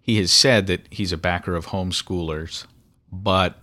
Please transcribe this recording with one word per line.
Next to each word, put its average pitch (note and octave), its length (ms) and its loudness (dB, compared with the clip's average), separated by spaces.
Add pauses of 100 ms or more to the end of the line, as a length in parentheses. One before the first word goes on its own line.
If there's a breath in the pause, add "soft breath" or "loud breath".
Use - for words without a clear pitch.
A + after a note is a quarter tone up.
He A2+ 180 2
has F#2 120 2
said A2+ 360 4
that F2+ 220 -2
he's F#2+ 220 -6
a F2 60 -4
backer F2 360 -2
of E2 140 -6
homeschoolers, F2 960 -6 (460)
but F#2+ 520 0